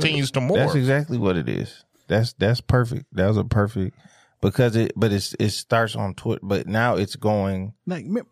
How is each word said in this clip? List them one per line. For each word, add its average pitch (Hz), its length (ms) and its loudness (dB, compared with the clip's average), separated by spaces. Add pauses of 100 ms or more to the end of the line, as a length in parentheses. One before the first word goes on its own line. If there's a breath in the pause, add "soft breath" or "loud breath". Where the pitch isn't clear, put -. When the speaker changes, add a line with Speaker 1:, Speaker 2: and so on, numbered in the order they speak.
Speaker 1:
continues 151 260 2
Speaker 2:
is. - 60 -6
Speaker 1:
to 135 80 0
morph. 127 160 0
Speaker 2:
That's 143 180 2
exactly 139 440 0
what 92 180 2
it 65 120 -2
is. - 360 -6 (240)
That's, 110 260 2
that's 110 280 0
perfect. 123 500 0
That 92 160 2
was 107 80 4
a 101 80 2
perfect, 101 520 -2 (440 soft breath)
because 110 360 2
it, 113 180 2
but 104 180 2
it's, 98 280 -2
it 107 100 2
starts 113 460 -2
on 101 180 -4
Twitter, - 280 -4
but 95 260 -2
now 110 260 2
it's 98 220 -2
going, 98 560 -2 (140)
Speaker 3:
Like, 175 200 -6
me- 208 140 -2 (100)